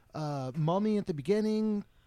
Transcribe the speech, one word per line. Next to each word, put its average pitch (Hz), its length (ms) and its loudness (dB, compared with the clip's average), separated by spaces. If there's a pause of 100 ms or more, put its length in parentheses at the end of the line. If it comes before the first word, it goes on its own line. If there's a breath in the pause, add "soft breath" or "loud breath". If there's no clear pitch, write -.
(140 soft breath)
uh, 143 420 -4
mummy 196 420 2
at 196 100 -2
the 180 60 -2
beginning 208 680 0 (240)